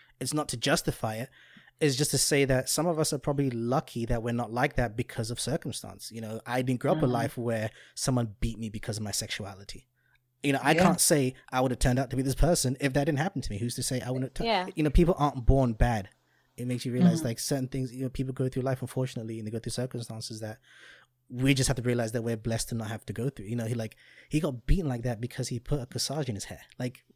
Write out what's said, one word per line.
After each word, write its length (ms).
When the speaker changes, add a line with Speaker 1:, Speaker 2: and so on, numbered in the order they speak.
Speaker 1:
It's 140
not 140
to 80
justify 600
it. 140
It's 140
just 160
to 80
say 260
that 240
some 180
of 120
us 140
are 60
probably 320
lucky 560
that 140
we're 140
not 180
like 220
that 220
because 340
of 80
circumstance. 720
You 100
know, 240
I 180
didn't 180
grow 100
up 80
a 40
Speaker 2:
Mm-hmm. 100
Speaker 1:
life 260
where 320
someone 460
beat 180
me 100
because 280
of 80
my 80
sexuality. 720
You 120
know, 60
I 120
Speaker 2:
Yeah. 100
Speaker 1:
can't 180
say 340
I 80
would 100
have 80
turned 220
out 100
to 60
be 60
this 120
person 460
if 140
that 100
didn't 160
happen 220
to 100
me. 60
Who's 180
to 80
say 160
I 100
wouldn't? 240
T-, 100
Speaker 3:
Yeah. 300
Speaker 1:
you 80
know, 80
people 280
aren't 280
born 280
bad. 340
It 100
makes 180
you 80
realize, 260
Speaker 2:
Mm-hmm. 100
Speaker 1:
like, 100
certain 300
things, 260
you 80
know, 60
people 260
go 140
through 140
life, 200
unfortunately, 560
and 80
they 60
go 80
through 100
circumstances 680
that 180
we 240
just 140
have 80
to 60
realize 280
that 120
we're 140
blessed 340
to 40
not 140
have 180
to 60
go 160
through. 180
You 80
know, 120
he, 80
like, 200
he 120
got 260
beaten 220
like 140
that 180
because 260
he 140
put 200
a 60
corsage 420
in 60
his 120
hair. 160
Like, 280